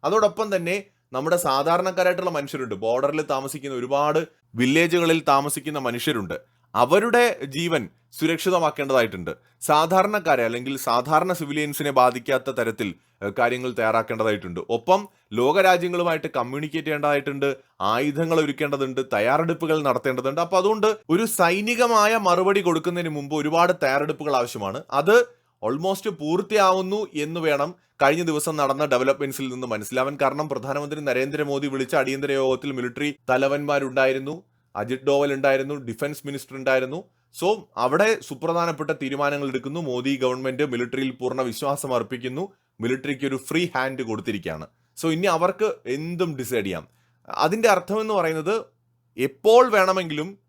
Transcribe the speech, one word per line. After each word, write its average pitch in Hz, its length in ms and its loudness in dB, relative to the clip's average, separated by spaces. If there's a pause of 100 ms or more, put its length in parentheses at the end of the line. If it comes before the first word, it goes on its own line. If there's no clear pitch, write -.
അതോടൊപ്പം 208 520 0
തന്നെ 185 280 -2 (280)
നമ്മുടെ 151 240 0
സാധാരണക്കാരായിട്ടുള്ള 175 920 0
മനുഷ്യരുണ്ട്, 139 440 -6
ബോർഡറിൽ 131 480 0
താമസിക്കുന്ന 135 540 -6
ഒരുപാട് 143 500 0 (280)
വില്ലേജുകളിൽ 160 720 4
താമസിക്കുന്ന 143 500 0
മനുഷ്യരുണ്ട്. 120 640 -4 (340)
അവരുടെ 208 680 4
ജീവൻ 143 440 -2 (240)
സുരക്ഷിതമാക്കേണ്ടതായിട്ടുണ്ട്. 143 1160 0 (300)
സാധാരണക്കാരെ 160 840 2
അല്ലെങ്കിൽ 123 320 -4
സാധാരണ 143 560 2
സിവിലിയൻസിനെ 147 580 -4
ബാധിക്കാത്ത 127 600 2
തരത്തിൽ, 113 440 -2 (300)
ഏഹ്, 101 140 -4
കാര്യങ്ങൾ 127 320 0
തയ്യാറാക്കേണ്ടതായിട്ടുണ്ട്. 110 920 0 (100)
ഒപ്പം 185 380 2 (240)
ലോകരാജ്യങ്ങളുമായിട്ട് 170 1040 2
കമ്മ്യൂണിക്കേറ്റ് 143 500 -4
ചെയ്യേണ്ടതായിട്ടുണ്ട്, 143 680 -2 (240)
ആയുധങ്ങൾ 147 600 0
ഒരുക്കേണ്ടതുണ്ട്, 139 600 -2 (120)
തയ്യാറെടുപ്പുകൾ 156 680 0
നടത്തേണ്ടതുണ്ട്. 131 580 -2
അപ്പൊ 175 160 0
അതുകൊണ്ട് 208 400 2 (140)
ഒരു 208 160 2
സൈനികമായ 214 920 2
മറുപടി 190 440 4
കൊടുക്കുന്നതിന് 170 480 0
മുമ്പ് 147 280 -4
ഒരുപാട് 165 360 4
തയ്യാറെടുപ്പുകൾ 147 640 0
ആവശ്യമാണ്. 117 540 -4
അത് 170 300 4 (460)
almost 185 440 -2
പൂർത്തിയാവുന്നു 190 1040 0
എന്ന് 156 260 -6
വേണം 156 340 0 (280)
കഴിഞ്ഞ 151 200 4
ദിവസം 156 340 -2
നടന്ന 139 300 0
ഡെവലപ്മെന്റ്സിൽ 135 640 0
നിന്ന് 127 180 -8
മനസ്സിലാവാൻ. 127 560 -4
കാരണം 143 260 0
പ്രധാനമന്ത്രി 143 520 -6
നരേന്ദ്രമോദി 139 680 -2
വിളിച്ച 135 300 -2
അടിയന്തര 135 360 0
യോഗത്തിൽ 135 400 0
മിലിറ്ററി 131 420 -6 (160)
തലവന്മാരുണ്ടായിരുന്നു, 139 1120 0 (340)
അജിത് 127 300 -6
ഡോവൽ 143 260 4
ഉണ്ടായിരുന്നു, 135 420 0
ഡിഫൻസ് 143 520 -8
മിനിസ്റ്റർ 139 300 -10
ഉണ്ടായിരുന്നു. 131 480 0 (380)
So 202 140 2 (200)
അവിടെ 175 460 2
സുപ്രധാനപ്പെട്ട 160 680 -4
തീരുമാനങ്ങൾ 143 580 -4
എടുക്കുന്നു. 139 320 -6
മോദി 131 420 -4
ഗവൺമെന്റ് 131 400 -2
മിലിറ്ററിയിൽ 131 480 -4
പൂർണ്ണ 127 320 -4
വിശ്വാസം 135 520 -4
അർപ്പിക്കുന്നു, 127 580 -6 (280)
മിലിറ്ററിക്ക് 131 460 -4
ഒരു 135 100 -2
ഫ്രീ 160 380 -2
ഹാൻഡ് 131 280 -2
കൊടുത്തിരിക്കുകയാണ്. 101 640 -6 (360)
So 165 80 0
ഇനി 170 160 -2
അവർക്ക് 180 480 0 (120)
എന്തും 160 500 -4
ഡിസൈഡ് 120 280 -2
ചെയ്യാം. 85 240 -6 (400)
അതിന്റെ 220 400 2
അർത്ഥം 202 320 2
എന്ന് 220 140 -2
പറയുന്നത് 160 480 -2 (540)
എപ്പോൾ 226 540 6
വേണമെങ്കിലും 185 680 0 (100)